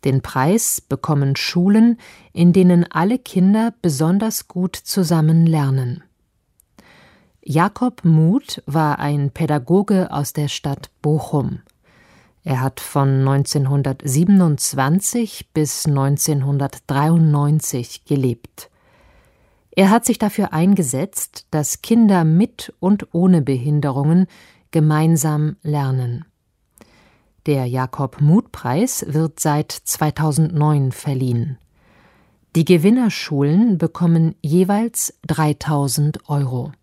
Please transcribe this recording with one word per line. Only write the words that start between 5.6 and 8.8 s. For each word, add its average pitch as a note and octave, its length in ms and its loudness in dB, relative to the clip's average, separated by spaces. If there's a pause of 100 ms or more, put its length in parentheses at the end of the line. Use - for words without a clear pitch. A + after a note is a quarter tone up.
Jakob G3+ 600 -2
Muth E3 600 2
war D3+ 320 -2